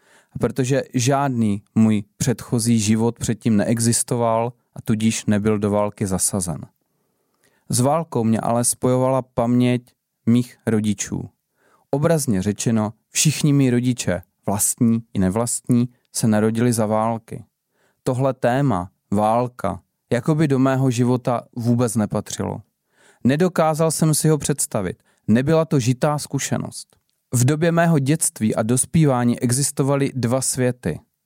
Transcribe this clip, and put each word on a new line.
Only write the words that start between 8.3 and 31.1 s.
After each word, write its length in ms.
ale 240
spojovala 580
paměť 600
mých 400
rodičů. 640
Obrazně 500
řečeno, 520
všichni 440
mý 160
rodiče, 520
vlastní 580
i 60
nevlastní, 680
se 140
narodili 460
za 120
války. 600
Tohle 300
téma, 560
válka, 720
jako 240
by 120
do 120
mého 320
života 520
vůbec 400
nepatřilo. 640
Nedokázal 680
jsem 220
si 160
ho 80
představit, 640
nebyla 380
to 140
žitá 380
zkušenost. 800
V 120
době 260
mého 280
dětství 560
a 80
dospívání 760
existovaly 760
dva 260
světy. 580